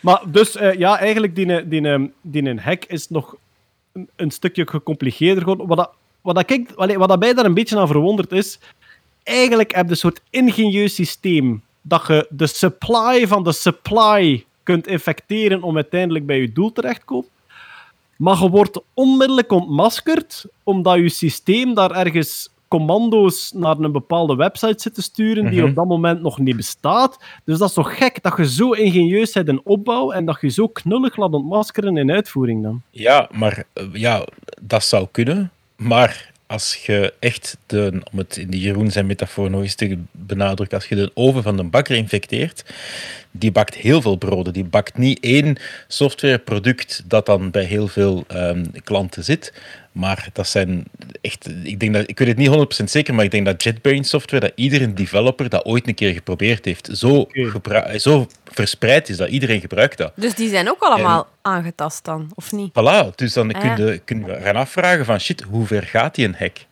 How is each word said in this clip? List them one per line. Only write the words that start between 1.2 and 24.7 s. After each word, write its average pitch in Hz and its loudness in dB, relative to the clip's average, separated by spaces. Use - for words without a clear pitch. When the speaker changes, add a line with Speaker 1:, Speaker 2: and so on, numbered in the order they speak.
Speaker 1:
die, 185 0
die, 156 0
die, 151 -4
die 123 -2
hack 180 -4
is 170 -10
nog 160 -6
een, 185 -14
een 165 -4
stukje 175 -2
gecompliceerder 160 0
geworden. 185 -2
Wat 170 4
dat, 170 2
wat 180 -2
dat 180 2
ik, 247 -2
allee, 190 0
wat 185 4
dat 185 6
mij 233 4
daar 247 2
een 185 4
beetje 220 2
aan 190 4
verwondert 170 2
is... 190 -2
Eigenlijk 233 2
heb 180 2
je 175 -2
een 170 2
soort 170 0
ingenieus 208 2
systeem 151 0
dat 165 0
je 151 4
de 151 -2
supply 226 0
van 196 2
de 165 0
supply 196 2
kunt 175 0
infecteren 190 -2
om 170 -4
uiteindelijk 160 -2
bij 139 0
je 120 -2
doel 196 0
terecht 240 -4
te - -20
komen. 254 -6
Maar 180 2
je 190 4
wordt 196 2
onmiddellijk 262 2
ontmaskerd, 190 0
omdat 185 2
je 175 4
systeem 220 0
daar 190 4
ergens 170 -2
commando's 196 2
naar 160 0
een 156 0
bepaalde 147 0
website 196 0